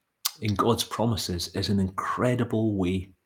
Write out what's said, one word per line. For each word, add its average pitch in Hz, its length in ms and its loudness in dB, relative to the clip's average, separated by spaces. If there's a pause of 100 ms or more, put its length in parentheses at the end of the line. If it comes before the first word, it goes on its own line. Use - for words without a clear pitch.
(400)
in 104 140 0
God's 113 300 2
promises 107 680 -2
is 95 140 -2
an 101 120 2
incredible 110 960 0
way 92 340 0 (160)